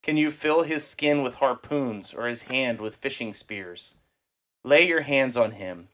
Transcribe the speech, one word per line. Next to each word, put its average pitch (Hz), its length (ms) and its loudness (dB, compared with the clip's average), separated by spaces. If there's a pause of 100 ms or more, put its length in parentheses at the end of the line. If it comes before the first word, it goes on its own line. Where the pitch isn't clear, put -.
Can 151 140 0
you 151 140 2
fill 156 340 2
his 151 200 -4
skin 147 380 0
with 123 140 -4
harpoons 123 760 -2
or 117 140 -6
his 123 160 -6
hand 127 380 -2
with 107 160 -8
fishing 123 360 -8
spears? 92 640 -12 (720)
Lay 151 220 8
your 165 160 2
hands 135 340 2
on 110 160 2
him. 92 420 -10